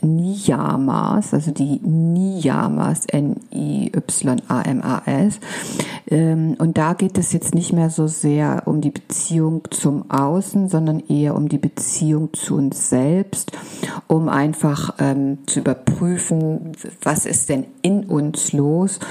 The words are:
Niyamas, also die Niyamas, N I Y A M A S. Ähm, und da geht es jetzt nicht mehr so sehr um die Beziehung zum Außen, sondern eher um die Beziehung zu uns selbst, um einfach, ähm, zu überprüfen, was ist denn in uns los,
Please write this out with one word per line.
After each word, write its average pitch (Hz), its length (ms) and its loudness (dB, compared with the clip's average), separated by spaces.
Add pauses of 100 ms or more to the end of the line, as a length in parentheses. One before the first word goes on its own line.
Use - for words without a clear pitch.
Niyamas, 156 1300 0
also 151 160 0
die 143 320 0
Niyamas, 165 1200 0
N 147 340 0 (120)
I 143 400 -2
Y - 540 -2
A 123 160 -2
M - 200 -2
A 123 240 -2
S. 165 340 2 (680)
Ähm, 160 500 2
und 165 200 2
da 160 140 2
geht 185 260 0
es 175 140 0
jetzt - 220 -2
nicht 170 180 2
mehr 165 180 2
so 160 160 0
sehr 147 600 0
um 156 140 2
die 147 100 2
Beziehung 160 800 -2
zum - 400 -2
Außen, 180 580 0
sondern 160 320 2
eher 147 340 0
um 147 140 0
die 143 100 0
Beziehung 156 760 0
zu - 220 -4
uns 139 340 0
selbst, 160 600 0 (540)
um 160 220 4
einfach, 151 720 0
ähm, 139 460 0
zu - 140 -2
überprüfen, 160 1120 0 (300)
was 151 240 0
ist - 220 -2
denn 135 160 0 (180)
in 196 220 2
uns 151 480 -2
los, 160 480 2 (100)